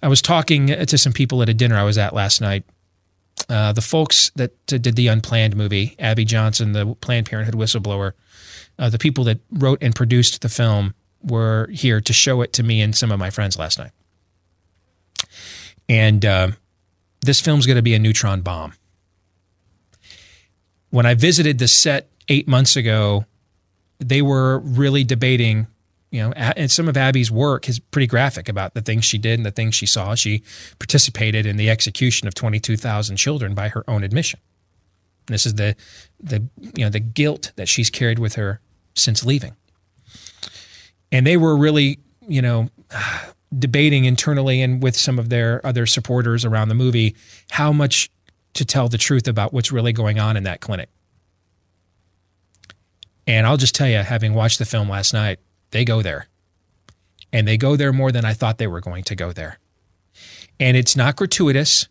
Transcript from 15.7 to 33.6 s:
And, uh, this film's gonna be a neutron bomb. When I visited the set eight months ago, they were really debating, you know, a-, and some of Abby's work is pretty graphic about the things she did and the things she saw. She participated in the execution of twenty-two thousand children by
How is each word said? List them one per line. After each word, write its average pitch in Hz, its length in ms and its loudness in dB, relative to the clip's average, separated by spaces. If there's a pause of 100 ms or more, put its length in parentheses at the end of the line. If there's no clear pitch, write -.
And, 107 360 4
uh, 95 260 2 (720)
this 131 180 2
film's 147 260 2
gonna 123 160 2
be 117 120 2
a 110 60 4
neutron 104 420 0
bomb. 82 320 -8 (2250)
When 120 180 4
I 120 80 6
visited 151 420 4
the 123 100 2
set 139 400 2 (220)
eight 139 180 2
months 131 280 4
ago, 107 500 2 (720)
they 135 240 0
were 131 380 2
really 139 440 0
debating, 117 600 2 (460)
you 120 100 -4
know, 113 140 -2
a-, 113 200 -2
and 143 140 -2
some 165 180 0
of 143 80 0
Abby's 131 360 2
work 131 360 0
is 120 120 -4
pretty - 260 -2
graphic 123 420 0
about 98 280 -6
the 110 60 -6
things 110 220 -2
she - 140 0
did 113 220 -2
and 113 60 -4
the 104 60 -4
things 110 220 -2
she - 140 -2
saw. 101 260 -2
She 107 300 -2 (340)
participated 110 680 0
in 104 100 -2
the 107 100 2
execution 113 600 0
of 95 80 -8
twenty-two 110 420 -2
thousand 104 400 -4
children 127 380 -4
by 101 140 -4